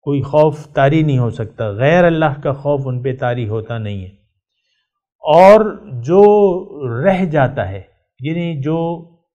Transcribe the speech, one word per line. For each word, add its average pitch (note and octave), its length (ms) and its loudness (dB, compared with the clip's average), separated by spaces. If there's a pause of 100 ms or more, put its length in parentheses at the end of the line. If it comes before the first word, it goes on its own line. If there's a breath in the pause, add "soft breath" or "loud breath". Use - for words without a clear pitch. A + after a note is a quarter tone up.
کوئی C#3+ 220 -4
خوف D3+ 520 -2
طاری D3 280 2
نہیں C#3+ 160 0
ہو A#2+ 120 -2
سکتا، A2 400 -8
غیر D3 340 2
اللہ D#3 380 0
کا C#3+ 100 -4
خوف C#3+ 320 -4
ان B2 180 -6
پہ C3 140 -6
طاری B2 320 -6
ہوتا A2+ 300 -8
نہیں G2+ 240 -8
ہے۔ F#2+ 80 -16 (1080)
اور F#3+ 600 6 (240)
جو F3 200 4 (800)
رہ F#3+ 200 0
جاتا D3 440 -2
ہے F#2+ 140 -12 (380)
یعنی E3 420 -6
جو E3 460 -6 (260)